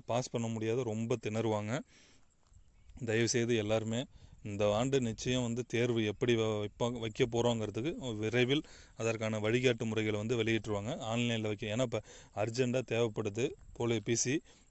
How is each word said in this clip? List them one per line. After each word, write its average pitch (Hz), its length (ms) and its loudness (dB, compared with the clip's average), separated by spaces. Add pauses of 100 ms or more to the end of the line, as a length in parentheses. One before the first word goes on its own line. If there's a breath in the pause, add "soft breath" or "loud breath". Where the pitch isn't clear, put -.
பாஸ் 120 240 -2
பண்ண 117 180 -2
முடியாத 113 360 0
ரொம்ப 113 320 -2 (120)
திணறுவாங்க. 110 520 0 (1300 soft breath)
தயவுசெய்து 117 520 2
எல்லாருமே 110 480 0 (380 soft breath)
இந்த 104 320 2
ஆண்டு 135 260 2
நிச்சயம் 123 400 -2
வந்து 117 260 -2
தேர்வு 117 380 2
எப்படி 117 300 2
வ-, 110 300 0
வைப்பாங்க, 120 340 -2
வைக்க 113 260 0
போறோங்கிறதுக்கு 117 920 0
விரைவில் 123 460 2 (340 loud breath)
அதற்கான 110 420 -2
வழிகாட்டு 120 440 2
முறைகளை 107 360 0
வந்து 113 240 0
வெளியிட்டுருவாங்க. 110 560 0
ஆன்லைன்ல 117 420 0
வைக்க, 107 260 -2
ஏன்னா 110 140 -2
இப்ப 113 200 -2 (340 loud breath)
அர்ஜென்ட்டா 120 460 0 (100)
தேவைப்படுது 113 600 0 (220)
போல 117 260 0
பி 117 160 0
சி. 127 260 0 (300 soft breath)